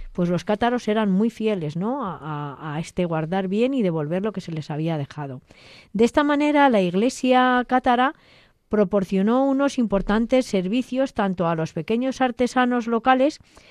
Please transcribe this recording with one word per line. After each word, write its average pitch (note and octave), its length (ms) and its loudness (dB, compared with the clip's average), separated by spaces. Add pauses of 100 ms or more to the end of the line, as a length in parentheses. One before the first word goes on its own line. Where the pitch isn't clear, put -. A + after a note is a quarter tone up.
(120)
pues F3 180 -2
los F3 140 -2
cátaros A#3 440 -2
eran G#3+ 220 0
muy G3+ 180 2
fieles, G3 480 -4
¿no? A#3+ 260 -4
A, F3+ 140 -8
a, D3 600 -8
a E3 40 -6
este F3+ 240 -4
guardar E3+ 440 -2
bien A#3 260 0
y C4 80 0
devolver E3 400 -2
lo G#3+ 100 -4
que F#3+ 80 -8
se E3+ 120 -10
les D#3 180 -8
había D#3 260 -4
dejado. C#3 460 -8 (500)
De G#3+ 140 4
esta D4 180 2
manera, C#4+ 460 4
la G#3+ 100 4
Iglesia B3 880 2
cátara B3+ 460 2 (560)
proporcionó G#3 760 2
unos C#4 340 0
importantes A3 680 0
servicios A#3+ 640 -2
tanto F#3+ 340 -2
a E3 80 0
los D#3+ 200 -4
pequeños A#3 460 -2
artesanos B3 680 0
locales B3+ 520 2 (320)